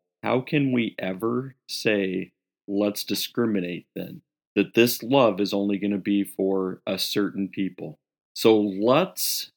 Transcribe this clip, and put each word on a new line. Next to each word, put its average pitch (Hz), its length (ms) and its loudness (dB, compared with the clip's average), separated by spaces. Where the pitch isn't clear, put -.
how 117 200 0
can 139 300 0
we 120 280 0
ever 113 560 -4
say, 95 640 -2
'Let's 101 360 -2
discriminate 101 920 -4
then'? 90 260 -12
That 101 200 0
this 120 260 4
love 113 400 4
is 98 100 -2
only 101 280 0
gonna 101 180 -2
be 101 260 0
for 95 600 -2
a 95 140 -4
certain 98 500 -2
people?" 90 480 -6
So 113 220 8
let's 107 960 0